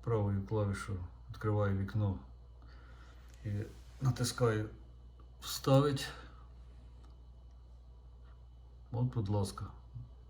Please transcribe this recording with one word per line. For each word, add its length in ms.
Правою 440
клавішою 520
відкриваю 480
вікно 420
і 40
натискаю 680
"Вставить". 680
От, 220
будь 160
ласка, 360